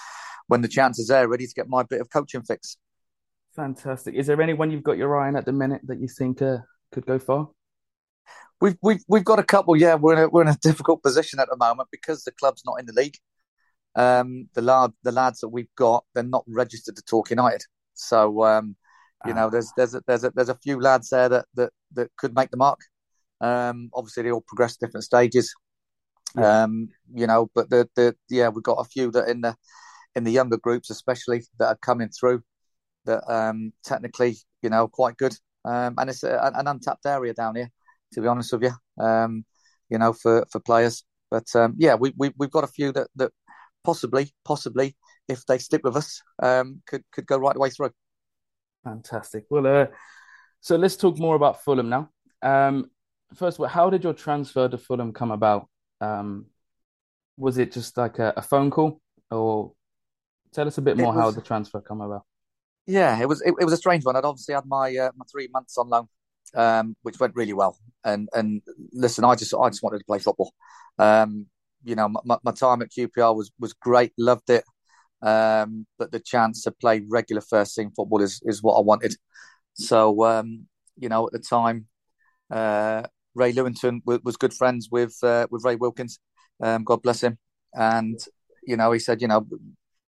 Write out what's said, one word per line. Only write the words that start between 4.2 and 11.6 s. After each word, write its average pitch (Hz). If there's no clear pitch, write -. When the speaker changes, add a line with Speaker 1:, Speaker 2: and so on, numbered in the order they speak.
Speaker 2:
there 147
anyone 156
you've 147
got 139
your 143
eye 139
on 143
at 131
the 127
minute 139
that 131
you 131
think, 127
uh, 135
could 127
go 131
far? 143
Speaker 1:
We've, 190
we've, 202
we've 196
got 220
a 196
couple. 170
Yeah, 165
we're 156
in 156
a, 160
we're 170
in 160
a 147
difficult 160
position 139
at 127
the 131
moment 120